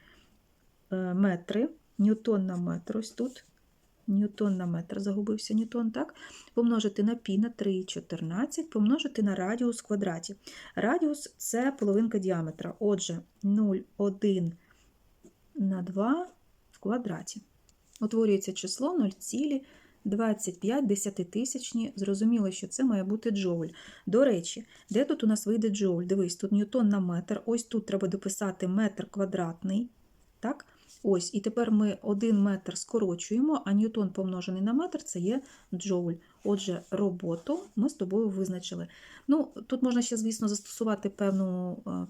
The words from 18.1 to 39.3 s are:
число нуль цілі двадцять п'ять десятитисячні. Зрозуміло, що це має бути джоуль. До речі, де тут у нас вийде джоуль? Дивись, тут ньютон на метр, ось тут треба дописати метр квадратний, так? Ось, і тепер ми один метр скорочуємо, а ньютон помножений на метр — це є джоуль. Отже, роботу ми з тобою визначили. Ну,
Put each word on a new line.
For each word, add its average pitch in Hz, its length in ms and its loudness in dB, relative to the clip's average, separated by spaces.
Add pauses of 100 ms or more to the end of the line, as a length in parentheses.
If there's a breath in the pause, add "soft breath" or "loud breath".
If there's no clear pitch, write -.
число 277 440 -2
нуль 208 220 4
цілі 269 440 -2 (420 loud breath)
двадцять 208 540 0
п'ять 247 280 2
десятитисячні. 208 1080 -2
Зрозуміло, 202 560 2
що 185 160 -10
це - 160 -2
має 208 200 2
бути 220 280 -2
джоуль. 180 360 0 (380 loud breath)
До 226 200 6
речі, 196 400 0 (240 loud breath)
де 233 160 2
тут 285 180 -2
у 220 40 4
нас 214 180 2
вийде 220 240 2
джоуль? 185 360 0
Дивись, 180 300 0
тут 196 160 -4
ньютон 208 380 2
на 202 100 4
метр, 175 460 -2
ось 233 180 0
тут 214 220 -4
треба 190 220 -2
дописати 190 600 -4
метр 202 440 0
квадратний, 190 800 -2 (500)
так? 277 260 -6 (380 soft breath)
Ось, 180 300 2
і 202 60 0
тепер 220 320 0
ми 208 300 4
один 208 400 2
метр 190 360 0
скорочуємо, 220 880 0
а 196 80 2
ньютон 214 360 2
помножений 185 520 -4
на 220 120 0
метр — 320 300 -2
це - 160 -8
є 226 220 0 (320 loud breath)
джоуль. 175 400 -2 (300 soft breath)
Отже, 190 380 -2 (100)
роботу 190 680 -2 (160)
ми 233 140 4
з - 40 -12
тобою 202 360 0
визначили. 180 580 -4 (400 loud breath)
Ну, 285 200 4 (200)